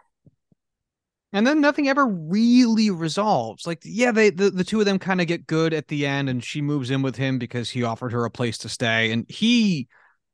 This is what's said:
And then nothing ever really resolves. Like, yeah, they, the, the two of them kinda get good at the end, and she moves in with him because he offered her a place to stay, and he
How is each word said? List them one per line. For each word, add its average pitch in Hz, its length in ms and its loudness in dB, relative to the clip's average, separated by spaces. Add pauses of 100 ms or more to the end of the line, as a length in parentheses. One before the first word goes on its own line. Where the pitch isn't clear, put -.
(1400)
And 214 120 2
then 302 140 2
nothing 285 280 2
ever 277 160 2
really 220 840 2
resolves. 160 760 -2
Like, 170 180 -6
yeah, 226 280 0
they, 214 180 4
the, 190 220 2
the 185 120 0
two 214 160 -2
of 208 60 2
them 196 140 2
kinda 180 260 0
get 170 220 -4
good 160 260 0
at 151 140 -4
the 143 180 -2
end, 139 240 -2
and 123 140 -4
she - 180 -6
moves 143 300 -2
in 135 100 0
with 135 140 -2
him 131 240 -2
because 120 320 -6
he 123 120 -4
offered 117 280 -4
her 120 120 -2
a 117 60 -2
place 120 300 -4
to 113 100 -12
stay, 113 420 0
and 113 160 -2
he 214 600 2 (460)